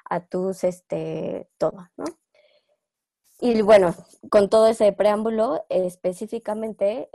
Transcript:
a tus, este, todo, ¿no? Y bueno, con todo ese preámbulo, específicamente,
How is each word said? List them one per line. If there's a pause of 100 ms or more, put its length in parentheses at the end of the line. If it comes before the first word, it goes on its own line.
a
tus,
este,
todo,
¿no? (1400)
Y
bueno, (340)
con
todo
ese
preámbulo,
específicamente,